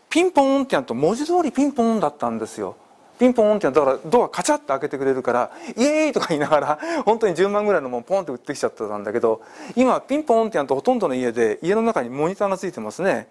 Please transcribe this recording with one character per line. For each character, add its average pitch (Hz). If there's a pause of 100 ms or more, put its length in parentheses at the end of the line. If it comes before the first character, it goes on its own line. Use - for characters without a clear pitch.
ピ 330
ン 370
ポ 285
ン 269
っ -
て 220
や 147
る -
と 170
文 151
字 294
通 349
り 269
ピ 277
ン 277
ポ 240
ン 226
だ 151
っ -
た 120
ん 113
で 107
す -
よ。 92 (420)
ピ 247
ン 240
ポ 220
ン 214
っ -
て 165
や 135
る 131
と、 151
だ 131
か -
ら 156
ド 220
ア -
カ -
チ -
ャ 294
ッ -
と -
開 135
け 147
て 143
く 135
れ 135
る 131
か 127
ら、 123 (260)
「イ 226
エ 311
ー -
イ！」 262
と -
か -
言 156
い -
な 139
が 151
ら、 143 (260)
本 220
当 220
に 170
十 185
万 208
ぐ 202
ら 160
い -
の 127
も 123
ん 117
ポ 185
ン 190
っ -
て 151
売 120
っ -
て 147
き -
ち -
ゃ 113
っ -
て -
た 104
ん 101
だ 104
け 117
ど、 113 (340)
今 233
ピ 269
ン 311
ポ 226
ン 220
っ -
て 175
や 147
る 131
と 135
ほ 135
と 254
ん 247
ど 196
の 131
家 127
で、 113
家 175
の 226
中 214
に 120
モ 143
ニ 196
タ 208
ー -
が 190
つ 190
い 165
て 120
ま 107
す 156
ね。 135